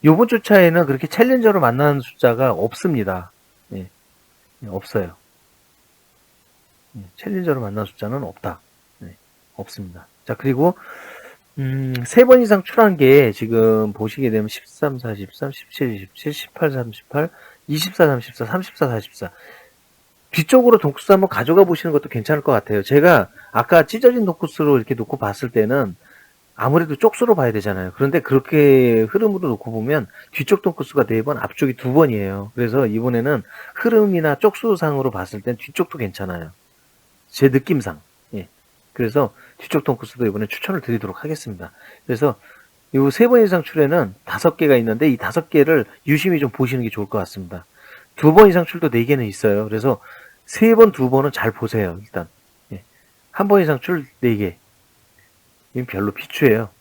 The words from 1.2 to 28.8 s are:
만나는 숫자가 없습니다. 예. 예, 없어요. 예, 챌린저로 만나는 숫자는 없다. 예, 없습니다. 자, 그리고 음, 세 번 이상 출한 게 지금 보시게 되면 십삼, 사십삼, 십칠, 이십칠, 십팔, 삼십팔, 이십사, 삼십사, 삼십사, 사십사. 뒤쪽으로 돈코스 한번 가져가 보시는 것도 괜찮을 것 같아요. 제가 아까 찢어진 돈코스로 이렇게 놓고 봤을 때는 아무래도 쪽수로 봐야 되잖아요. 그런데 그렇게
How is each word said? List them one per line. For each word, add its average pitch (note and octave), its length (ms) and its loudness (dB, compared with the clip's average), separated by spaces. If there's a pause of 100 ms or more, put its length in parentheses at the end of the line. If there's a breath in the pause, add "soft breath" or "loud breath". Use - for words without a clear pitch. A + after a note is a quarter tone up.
만나는 C#3 400 2
숫자가 B2 520 0
없습니다. G2 760 -4 (440)
예. F#2 160 -12 (720)
예, A#2+ 40 -18
없어요. F#2+ 480 -8 (1800)
예, G#2 60 -18 (140)
챌린저로 F3 440 -6
만나는 G#2 260 -8
숫자는 B2 380 -10
없다. E2+ 360 -14 (420)
예, F#2 140 -20 (400)
없습니다. F2+ 500 -18 (180)
자, B2+ 100 -8
그리고 C3+ 400 -2 (840 loud breath)
음, C3 360 -6 (120)
세 B3 180 6
번 B3+ 160 8
이상 G#3 220 2
출한 G#3 340 2
게 C3+ 360 6
지금 A2 600 0
보시게 A2 380 -6
되면 G#2+ 180 -2
십삼, - 500 -8
사십삼, A#2 540 -12
십칠, - 420 -8
이십칠, G2 380 -12
십팔, - 380 -6
삼십팔, A#2 580 -8 (380 soft breath)
이십사, E3 400 0
삼십사, A#2+ 400 -4
삼십사, D#3 420 -6
사십사. G#2+ 420 -10 (1000 soft breath)
뒤쪽으로 A#3+ 480 4
돈코스 - 340 0
한번 G3 160 4
가져가 E3 360 2
보시는 E3+ 280 -4
것도 D3 160 -2
괜찮을 D3 340 -4
것 C#3+ 100 0
같아요. G#2 300 -2
제가 C#3+ 460 4 (240 loud breath)
아까 D#3+ 320 4
찢어진 B3 400 2
돈코스로 D#3 520 -2
이렇게 B2 180 -2
놓고 A#2 240 -8
봤을 G#2+ 320 -6
때는 A2 460 -2 (580 soft breath)
아무래도 D3+ 400 0
쪽수로 A3+ 400 0
봐야 C3 180 0
되잖아요. F#2+ 440 -6
그런데 C#3 240 0
그렇게 C3 880 2